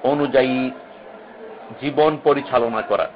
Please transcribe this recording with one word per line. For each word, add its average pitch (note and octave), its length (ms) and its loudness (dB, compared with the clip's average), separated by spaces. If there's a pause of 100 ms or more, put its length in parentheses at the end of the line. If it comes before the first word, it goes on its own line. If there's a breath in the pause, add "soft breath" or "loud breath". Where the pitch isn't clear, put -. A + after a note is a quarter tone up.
অনুযায়ী C3 540 2 (1200)
জীবন D3 340 2 (120)
পরিচালনা B2 580 2
করা F#2+ 340 0